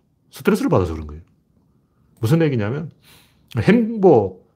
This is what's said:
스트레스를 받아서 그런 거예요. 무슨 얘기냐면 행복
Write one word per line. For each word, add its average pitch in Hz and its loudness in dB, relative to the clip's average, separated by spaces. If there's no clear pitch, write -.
스트레스를 - -2
받아서 90 0
그런 78 -12
거예요. 76 -16
무슨 147 0
얘기냐면 135 -4
행복 190 2